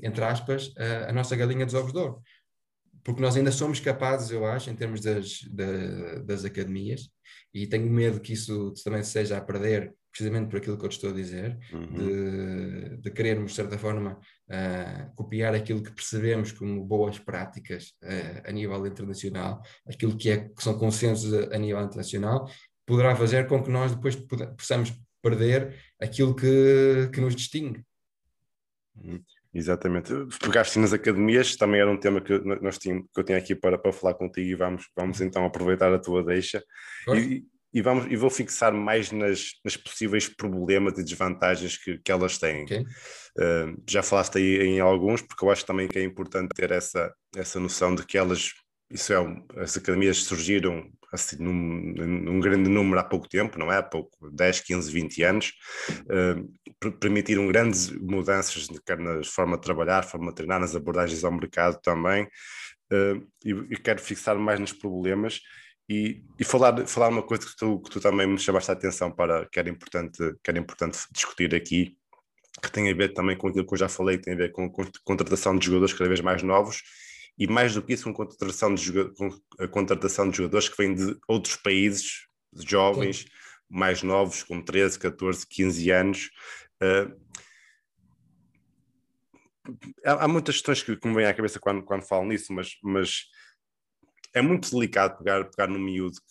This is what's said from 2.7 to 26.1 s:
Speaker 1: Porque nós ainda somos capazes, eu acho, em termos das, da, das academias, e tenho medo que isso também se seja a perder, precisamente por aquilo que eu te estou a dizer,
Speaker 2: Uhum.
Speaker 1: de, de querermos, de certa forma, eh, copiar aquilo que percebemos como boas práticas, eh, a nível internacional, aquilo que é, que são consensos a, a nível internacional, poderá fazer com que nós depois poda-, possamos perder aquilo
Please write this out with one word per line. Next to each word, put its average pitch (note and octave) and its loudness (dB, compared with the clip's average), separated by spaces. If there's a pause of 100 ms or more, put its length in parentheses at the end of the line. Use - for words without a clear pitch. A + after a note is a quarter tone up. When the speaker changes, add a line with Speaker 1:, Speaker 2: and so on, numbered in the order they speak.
Speaker 1:
Porque A#2+ -2
nós B2+ 4
ainda C3+ 4
somos D3 -2
capazes, C3 -2
eu A2 -2
acho, A#2+ -4
em A2+ -10
termos A2 -6
das, G#2 -4 (100)
da, F#2+ -6
das G2+ -6
academias, G2 -6 (440)
e G2+ -6
tenho A2+ 0
medo A#2 2
que A2+ -8
isso G#2 -4 (100)
também G#2 -4
se G#2 -8
seja G2+ 0
a G2 -6
perder, G2+ -2 (180)
precisamente G#2+ -2
por G2+ -4
aquilo G2+ -4
que G2+ -8
eu - -6
te - -6
estou G2+ -6
a - -6
dizer, F#2+ -8 (140)
Speaker 2:
Uhum. E2 -10
Speaker 1:
de, F#2+ -4
de G2+ -8
querermos, G#2+ -2
de - -12
certa G2+ -6
forma, G#2 -4 (300)
eh, F#2 -6
copiar A2 -2
aquilo G#2+ -2
que G#2+ -12
percebemos A2 -2
como G2+ -6
boas G#2 0
práticas, F#2 -12 (100)
eh, F2 -8
a F2+ -10
nível G2 -6
internacional, F#2+ -8 (260)
aquilo A2 -2
que A2+ 0
é, G#2+ 0
que - -14
são G#2+ 0
consensos G#2+ 2
a, G#2 0
a - -2
nível G#2 -2
internacional, G#2 -4 (360)
poderá B2 6
fazer A#2+ 2
com C3 2
que C3 -4
nós B2+ 0
depois B2 -2
poda-, - -8
possamos A#2+ -2 (300)
perder A#2+ 2 (260)
aquilo C3 2